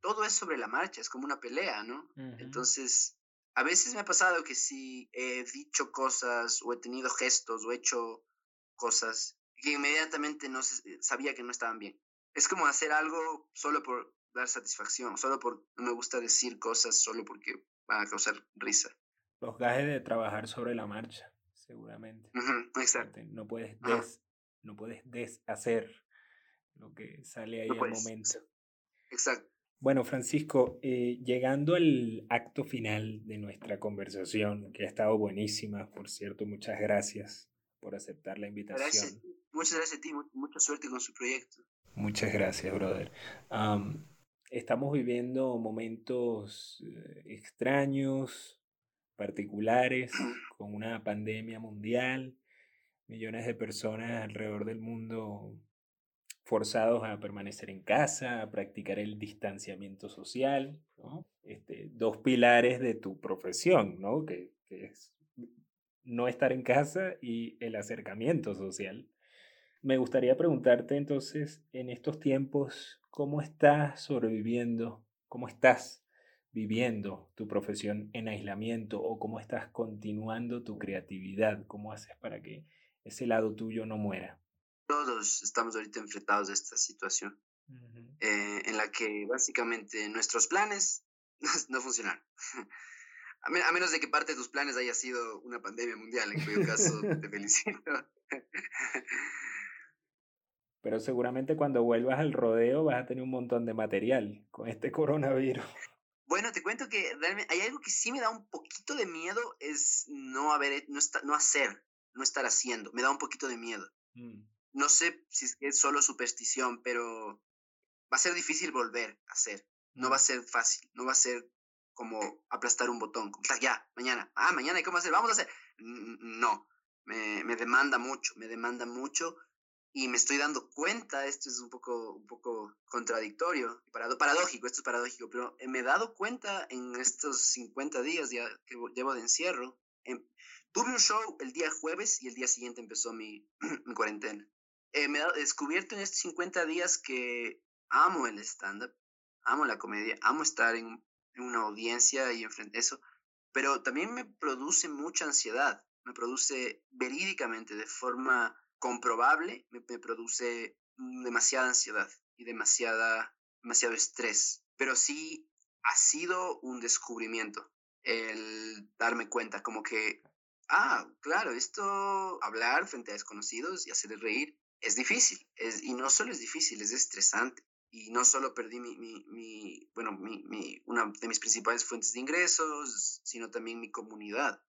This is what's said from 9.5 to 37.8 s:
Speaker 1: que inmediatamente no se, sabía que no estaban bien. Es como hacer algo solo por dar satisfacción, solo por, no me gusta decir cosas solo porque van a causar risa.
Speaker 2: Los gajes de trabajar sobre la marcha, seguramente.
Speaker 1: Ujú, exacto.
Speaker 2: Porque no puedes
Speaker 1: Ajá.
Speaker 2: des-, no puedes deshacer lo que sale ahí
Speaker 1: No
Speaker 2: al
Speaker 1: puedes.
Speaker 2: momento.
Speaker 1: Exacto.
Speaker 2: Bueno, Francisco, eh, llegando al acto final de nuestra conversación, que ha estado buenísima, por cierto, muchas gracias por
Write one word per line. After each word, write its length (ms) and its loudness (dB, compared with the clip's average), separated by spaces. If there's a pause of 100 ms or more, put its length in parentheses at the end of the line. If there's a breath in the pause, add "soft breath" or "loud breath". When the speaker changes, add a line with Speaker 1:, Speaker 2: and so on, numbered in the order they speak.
Speaker 1:
que 160 0
inmediatamente 760 0
no 140 -4
se, 380 -4
sabía 320 -2
que 100 -8
no 80 -6
estaban 280 -4
bien. 180 -12 (360)
Es 140 4
como 200 4
hacer 240 2
algo 600 0
solo 300 0
por 300 -6 (200)
dar 160 -2
satisfacción, 680 -4
solo 220 0
por, 240 -4 (140)
no 80 -6
me 80 0
gusta 260 -4
decir 400 0
cosas 420 2
solo 220 0
porque 300 -8 (340)
van 140 2
a 80 2
causar 260 0 (200)
risa. 340 0 (500)
Speaker 2:
Los 180 -8
gajes 280 2
de 160 -2
trabajar 460 -2
sobre 280 -4
la 120 -6
marcha, 460 -12 (200)
seguramente. 840 -18
Speaker 1:
Ujú, 340 0 (120)
exacto. 300 2
Speaker 2:
Porque 140 -18
no 220 -12
puedes 340 -10
Speaker 1:
Ajá. 240 2
Speaker 2:
des-, 160 -18 (400)
no 140 -16
puedes 300 -12
deshacer 1000 -4 (720 soft breath)
lo 180 -20
que 320 -16
sale 360 -8
ahí 80 -4
Speaker 1:
No 80 2
Speaker 2:
al 80 0
Speaker 1:
puedes. 20 0
Speaker 2:
momento. 520 -4 (720)
Speaker 1:
Exacto. 380 -2 (300)
Speaker 2:
Bueno, 240 4
Francisco, 760 2
eh, 420 0
llegando 520 4
al 540 4
acto 340 0
final 600 -2
de 120 -8
nuestra 420 -8
conversación, 920 -2
que 100 -6
ha 40 -2
estado 300 4
buenísima, 720 -2
por 180 -14
cierto, 360 -8
muchas 340 -6
gracias 720 0 (300)
por 160 -10